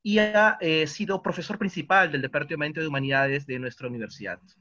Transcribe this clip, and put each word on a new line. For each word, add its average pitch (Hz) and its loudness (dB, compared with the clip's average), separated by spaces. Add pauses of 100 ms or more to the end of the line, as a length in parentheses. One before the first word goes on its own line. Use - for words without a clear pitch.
y 214 2
ha, 214 6
eh, 160 2
sido 196 -4
profesor - -6
principal 190 2
del 135 -2
Departamento 151 -4
de 160 -4
Humanidades 139 0
de 127 -8
nuestra 127 -8
universidad. 104 -10 (220)